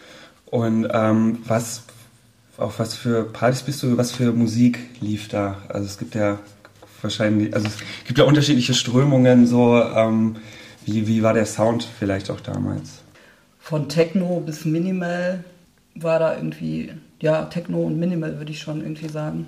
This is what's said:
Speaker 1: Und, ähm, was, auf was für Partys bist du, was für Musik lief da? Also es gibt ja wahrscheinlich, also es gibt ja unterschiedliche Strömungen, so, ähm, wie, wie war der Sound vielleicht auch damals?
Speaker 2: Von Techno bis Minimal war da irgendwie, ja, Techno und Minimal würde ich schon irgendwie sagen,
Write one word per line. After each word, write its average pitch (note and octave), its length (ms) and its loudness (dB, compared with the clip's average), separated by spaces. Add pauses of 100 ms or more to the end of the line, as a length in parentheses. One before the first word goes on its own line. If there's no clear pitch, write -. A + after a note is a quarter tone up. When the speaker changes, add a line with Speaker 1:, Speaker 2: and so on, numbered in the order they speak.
(460)
Speaker 1:
Und, A2+ 480 0
ähm, A2 520 2
was, - 380 -2 (720)
auf A2 220 -4
was A2+ 160 -4
für A#2 300 -2
Partys B2 380 0
bist C3+ 200 -6
du, B2 140 2
was A#2+ 160 0
für A#2+ 180 2
Musik A#2+ 480 4 (220)
lief G#2 260 -4
da? G2+ 300 -4 (100)
Also G2+ 180 -6
es G2 120 -12
gibt - 180 -10
ja G2+ 240 0 (640)
wahrscheinlich, G#2+ 520 0
also G#2 140 -2
es G#2+ 80 -6 (300)
gibt A#2+ 140 -2
ja D3 60 8
unterschiedliche C#3 480 4
Strömungen, B2+ 760 6
so, A#2+ 340 6
ähm, A2 560 2 (480)
wie, G#2+ 220 -2
wie A2 160 2
war A2 100 4
der A2+ 120 2
Sound A2+ 380 0 (160)
vielleicht G2 320 -2
auch - 80 -8
damals? G2 640 -6 (580)
Speaker 2:
Von D3+ 300 -4
Techno F3 560 0
bis D#3 180 -10
Minimal F3 800 -2 (520)
war D#3+ 240 0
da D#3 160 0
irgendwie, D#3 560 -8 (300)
ja, D#3 240 0
Techno E3+ 360 -6
und E3 180 -2
Minimal E3 380 -2
würde D#3 140 -10
ich D3+ 80 -12
schon D#3 220 -8
irgendwie D#3 280 -10
sagen, D#3 380 -8